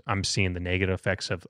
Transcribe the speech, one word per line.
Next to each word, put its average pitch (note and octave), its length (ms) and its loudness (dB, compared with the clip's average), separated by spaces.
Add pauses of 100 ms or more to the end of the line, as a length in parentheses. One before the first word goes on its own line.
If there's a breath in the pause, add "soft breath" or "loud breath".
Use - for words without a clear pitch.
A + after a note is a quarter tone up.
I'm G2 180 0
seeing F#2 280 2
the F2 80 -4
negative F#2 340 2
effects - 360 -2
of, F2 200 -6